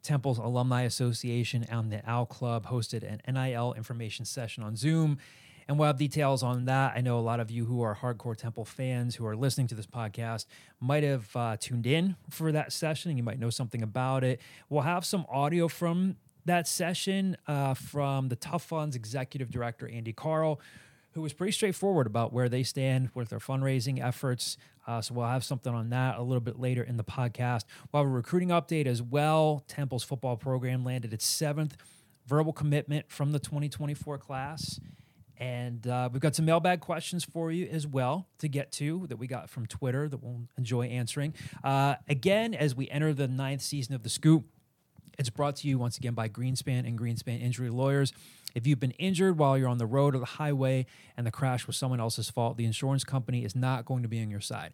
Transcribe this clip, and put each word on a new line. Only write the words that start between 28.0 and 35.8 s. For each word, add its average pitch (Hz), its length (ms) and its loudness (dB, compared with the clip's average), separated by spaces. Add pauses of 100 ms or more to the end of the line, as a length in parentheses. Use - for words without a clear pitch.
have 139 80 2
a - 20 2
recruiting 180 360 2
update 165 380 2
as 120 140 2
well. 151 680 4
Temple's 135 360 -4
football 123 320 -4
program 127 480 0
landed 123 300 -2
its 110 120 -4
seventh 151 520 0 (480)
verbal 151 260 4
commitment 147 580 0
from 143 220 -2
the 147 80 0
twenty 147 300 -4
twenty-four 143 480 -6
class. 143 640 -8 (560)
And, 123 500 -6